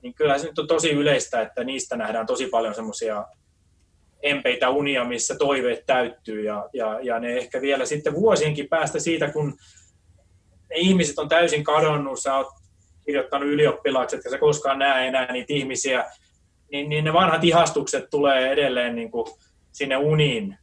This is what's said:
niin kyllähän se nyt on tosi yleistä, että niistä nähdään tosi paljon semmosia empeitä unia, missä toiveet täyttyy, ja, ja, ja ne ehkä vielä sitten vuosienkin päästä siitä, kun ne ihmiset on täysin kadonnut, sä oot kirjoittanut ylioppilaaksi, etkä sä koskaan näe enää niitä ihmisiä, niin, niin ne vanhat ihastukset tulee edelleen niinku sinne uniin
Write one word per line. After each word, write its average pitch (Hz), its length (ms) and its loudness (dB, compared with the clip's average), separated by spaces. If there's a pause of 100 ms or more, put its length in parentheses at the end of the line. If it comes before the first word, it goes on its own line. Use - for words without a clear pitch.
niin 123 80 -14
kyllähän 143 260 2
se 160 80 -6
nyt 151 120 -6
on 151 80 -6
tosi 160 240 2
yleistä, 143 500 2
että 120 220 -6
niistä 131 340 -6
nähdään 156 280 -4
tosi 127 220 -2
paljon 117 280 0
semmosia 110 500 -6 (960)
empeitä 131 460 0
unia, 139 360 0
missä 120 300 -4
toiveet 131 500 0
täyttyy, 117 580 -2
ja, 104 300 -4
ja, 113 300 -4
ja 117 160 -2
ne 120 180 -4
ehkä 127 240 -6
vielä 135 240 0
sitten 147 280 -2
vuosienkin 156 560 2
päästä 156 300 0
siitä, 156 320 -2
kun 147 260 -4 (1120)
ne 156 60 -8
ihmiset 175 440 2
on 147 100 -4
täysin 160 340 4
kadonnut, 151 560 0
sä 135 160 -2
oot 135 120 0 (580)
kirjoittanut 143 440 -2
ylioppilaaksi, 135 680 2
etkä - 140 -12
sä 135 80 -4
koskaan 143 420 2
näe 131 280 2
enää 127 240 0
niitä 127 220 -4
ihmisiä, 131 520 -2 (680)
niin, 143 180 -6
niin 151 140 0
ne 160 100 0
vanhat 170 300 4
ihastukset 160 680 2
tulee 135 420 2
edelleen 123 440 0
niinku 117 420 -8 (340)
sinne 135 260 -2
uniin 139 640 0